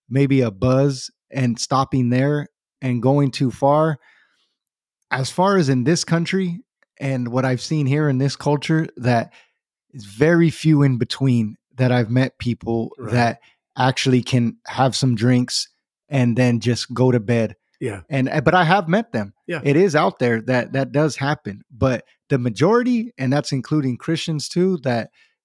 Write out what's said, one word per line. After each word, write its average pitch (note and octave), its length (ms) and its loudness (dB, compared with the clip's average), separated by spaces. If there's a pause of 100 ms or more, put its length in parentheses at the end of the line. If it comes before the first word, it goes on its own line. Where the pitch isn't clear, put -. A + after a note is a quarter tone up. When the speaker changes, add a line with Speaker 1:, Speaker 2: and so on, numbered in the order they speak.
Speaker 1:
maybe C3+ 320 2
a A#2 100 0
buzz B2+ 600 0 (200)
and B2+ 280 -2
stopping C3 500 0
there C#3+ 400 0 (320)
and B2 220 -2
going C#3 280 2
too B2+ 200 -2
far. D3 480 2 (1120)
As B2+ 200 -2
far G3 260 2
as E3 120 4
in B2+ 160 2
this E3 200 0
country F3 560 -2 (380)
and C3 300 -4
what B2 160 0
I've B2+ 160 0
seen D3+ 260 -2
here D3 220 2
in C3 100 0
this C#3 180 0
culture, D3+ 600 0
that A#2+ 360 0 (600)
it's A#2+ 120 -16
very D#3 460 2
few D3+ 320 2
in C3+ 160 2
between A#2 580 -2 (200)
that B2+ 160 2
I've A#2+ 180 0
met B2+ 280 0
people A#2 600 -4
Speaker 2:
Right. A2+ 140 -12
Speaker 1:
that A#2 280 0 (360)
actually B2+ 460 2
can A#2 340 0 (100)
have B2+ 300 0
some B2+ 180 0
drinks B2 540 0 (400)
and A#2+ 280 0
then B2 240 2
just A#2+ 340 -2
go B2+ 180 4
to A#2+ 80 2
bed. A2 360 -2 (240)
Speaker 2:
Yeah. G2+ 280 -8
Speaker 1:
And, C3 200 -2
uh, D3+ 120 -2
but D#3 140 2
I F3+ 100 4
have E3+ 240 2
met G#3+ 240 0
them. G#2 220 -6 (120)
Speaker 2:
Yeah. E3+ 160 -6
Speaker 1:
It C#3+ 140 2
is F3+ 180 4
out F3 240 0
there A#2 240 0
that, A#2+ 300 -2
that C3+ 200 -4
does C#3+ 240 0
happen. C3+ 540 -6
But B2+ 340 -2 (240)
the C#3 100 0
majority, A3 800 0
and C3 140 -2
that's C#3+ 200 -2
including C3+ 460 -2
Christians D#3+ 500 -6
too, F3+ 300 0
that A#2+ 320 -4 (340)